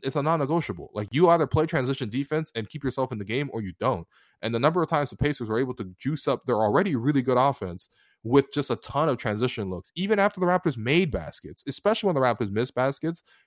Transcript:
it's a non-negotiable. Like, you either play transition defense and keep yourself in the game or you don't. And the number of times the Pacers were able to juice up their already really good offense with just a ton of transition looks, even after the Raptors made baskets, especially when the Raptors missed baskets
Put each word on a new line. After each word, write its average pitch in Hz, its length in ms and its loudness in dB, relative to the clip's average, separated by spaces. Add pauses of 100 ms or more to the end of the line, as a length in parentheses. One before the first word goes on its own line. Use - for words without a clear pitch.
it's 135 100 -4
a 143 80 0
non-negotiable. 156 720 -2
Like, 107 160 -6
you 165 200 4
either 165 180 4
play 160 180 2
transition 131 440 -2
defense 147 440 -4
and 110 140 -4
keep - 160 -12
yourself 131 260 -2
in 117 80 -6
the 101 60 -6
game 131 280 -4
or 113 80 -4
you 95 200 -6
don't. 107 260 0 (340)
And 117 140 -2
the 117 60 0
number 165 200 2
of 160 80 0
times 147 220 0
the - 60 -16
Pacers 143 320 -2
were 110 100 0
able 127 160 -2
to 92 240 -8
juice 151 300 -4
up 123 180 -2
their 110 160 2
already 131 320 2
really 131 280 2
good 123 140 2
offense 113 520 0 (380)
with 139 260 4
just 143 180 -2
a 113 60 2
ton 151 340 0
of 123 80 0
transition 110 500 -2
looks, 87 280 -8
even 202 220 0
after 202 220 2
the 185 60 2
Raptors 175 320 2
made 147 320 2
baskets, 82 580 -8
especially 208 380 0
when 180 80 2
the 135 80 2
Raptors 113 280 2
missed 113 240 -2
baskets 139 480 -2 (240)